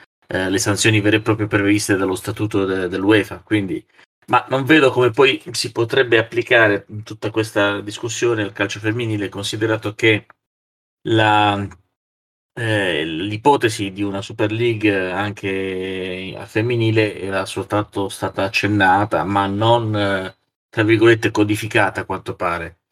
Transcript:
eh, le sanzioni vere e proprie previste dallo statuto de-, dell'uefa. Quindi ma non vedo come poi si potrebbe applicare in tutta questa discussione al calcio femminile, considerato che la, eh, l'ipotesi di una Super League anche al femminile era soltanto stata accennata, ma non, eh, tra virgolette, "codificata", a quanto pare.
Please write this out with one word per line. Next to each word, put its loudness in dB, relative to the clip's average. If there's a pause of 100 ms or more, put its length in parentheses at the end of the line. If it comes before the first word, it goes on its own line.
(280)
eh, -2
le 2
sanzioni 2
vere 4
e 0
proprie 0
previste 2
dallo 0
statuto -2
de-, -2
dell'uefa. 2
Quindi -4 (440)
ma 2
non -2
vedo 6
come 2
poi 2 (120)
si -6
potrebbe 2
applicare 2
in -12
tutta -8
questa -2
discussione -4
al -8
calcio -6
femminile, -4
considerato -4
che 2 (760)
la, 2 (920)
eh, -2
l'ipotesi 0
di -8
una -4
Super -4
League 0
anche -6
al -14
femminile 0
era -4
soltanto -4
stata -6
accennata, 2
ma 0
non, 2
eh, -2 (320)
tra 0
virgolette, 6
"codificata", 0
a -6
quanto -8
pare. -6 (140)